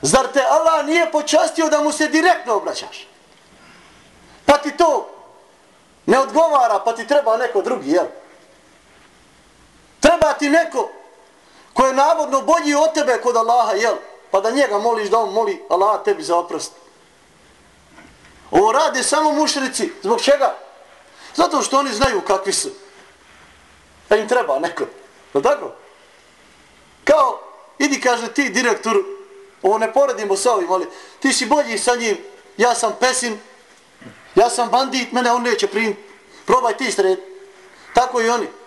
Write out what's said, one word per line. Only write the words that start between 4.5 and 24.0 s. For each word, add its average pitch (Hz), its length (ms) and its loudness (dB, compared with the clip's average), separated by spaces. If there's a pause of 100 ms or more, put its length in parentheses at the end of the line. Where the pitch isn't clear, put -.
ti 285 200 -6
to 302 320 2 (960)
ne 247 140 4
odgovara, 269 680 2
pa 226 100 -2
ti 226 120 -10
treba 254 300 2
neko 233 240 -2
drugi, 190 300 -4
jel? 170 140 2 (1900)
Treba 311 340 4
ti 294 160 -2
neko 320 400 0 (840)
ko 262 120 2
je 269 80 0
navodno 277 480 2
bolji 294 340 0
od 320 180 2
tebe 254 300 0
kod 240 120 0
Allaha, 233 360 2
jel? 220 240 0 (360)
Pa 196 100 0
da 220 100 -2
njega 247 260 0
moliš 214 320 -2
da 226 100 2
on 196 140 -2
moli 208 360 -2
Allaha 196 340 0
tebi 175 200 -2
za 170 140 0
oprost. 170 340 -6 (1800)
Ovo 320 200 4
rade 269 320 0
samo 302 280 0
mušrici. 269 600 -2 (120)
Zbog 220 180 0
čega? 277 340 2 (800)
Zato 320 260 0
što 269 180 0
oni 269 140 -2
znaju 226 280 -2
kakvi 190 320 -2
su. - 160 -6 (1400)